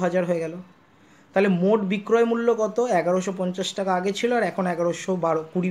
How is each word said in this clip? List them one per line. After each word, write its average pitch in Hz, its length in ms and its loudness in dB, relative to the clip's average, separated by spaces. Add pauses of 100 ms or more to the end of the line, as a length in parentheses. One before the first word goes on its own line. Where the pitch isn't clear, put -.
হাজার 180 280 0
হয়ে 170 160 0
গেল। 160 80 -8 (800)
তাহলে 196 140 4 (140)
মোট 208 160 4 (120)
বিক্রয় 220 400 2
মূল্য 233 160 0 (140)
কত? 214 160 -2 (220)
এগারোশো 180 400 0
পঞ্চাশ 180 380 -4
টাকা 190 220 -2
আগে 196 200 -2
ছিল, 240 180 0
আর 220 140 2
এখন 185 220 -2
এগারোশো 170 380 -2 (140)
বারো 160 160 2 (100)
কুড়ি 180 200 0